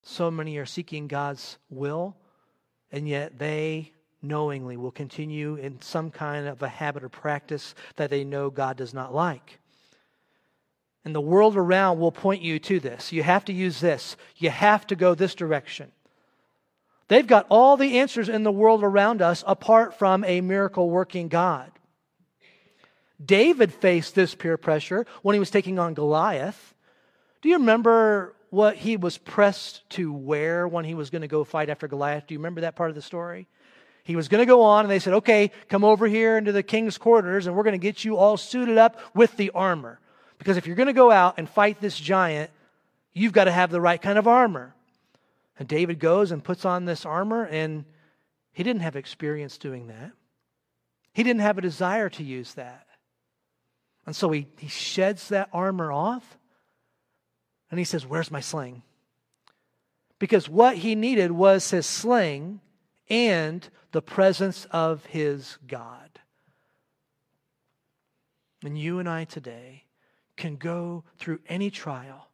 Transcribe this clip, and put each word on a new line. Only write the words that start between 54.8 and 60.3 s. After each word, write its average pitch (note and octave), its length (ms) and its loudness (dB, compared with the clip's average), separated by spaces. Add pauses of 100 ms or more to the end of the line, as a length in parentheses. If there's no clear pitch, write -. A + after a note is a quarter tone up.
that G3 240 -4
armor F3 400 -4
off, G3+ 460 -6 (1300)
and E3 80 -8
he F3 60 -4
says, D3+ 220 -8
"Where's D#3 240 -8
my C#3+ 100 -10
sling?" B2 420 -12 (1400)
Because G3 300 0